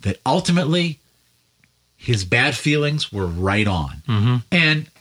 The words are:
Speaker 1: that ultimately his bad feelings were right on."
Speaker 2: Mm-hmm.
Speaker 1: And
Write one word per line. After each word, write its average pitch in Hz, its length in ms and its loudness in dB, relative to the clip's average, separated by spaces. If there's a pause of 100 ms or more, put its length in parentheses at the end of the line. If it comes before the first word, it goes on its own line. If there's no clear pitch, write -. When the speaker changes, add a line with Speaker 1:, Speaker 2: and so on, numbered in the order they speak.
Speaker 1:
that 95 240 -4
ultimately 170 720 0 (960)
his 110 260 -2
bad 123 320 2
feelings 147 560 -2
were 98 160 -4
right 95 400 0
on." 80 400 -2
Speaker 2:
Mm-hmm. 117 280 2 (180)
Speaker 1:
And 156 340 2 (140)